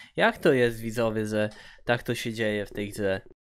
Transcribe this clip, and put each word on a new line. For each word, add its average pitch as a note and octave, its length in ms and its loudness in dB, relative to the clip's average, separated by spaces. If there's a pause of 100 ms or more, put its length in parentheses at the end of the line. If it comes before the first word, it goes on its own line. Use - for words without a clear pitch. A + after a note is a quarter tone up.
(160)
Jak A3+ 220 2
to E3+ 140 4
jest, A#2+ 280 4
widzowie, A2 460 -2
że G#2+ 240 0 (340)
tak A#2+ 180 0
to B2 120 -4
się A#2 180 -6
dzieje G#2+ 340 -2
w - 60 -20
tej G#2 160 -6
grze? G2 320 -2 (200)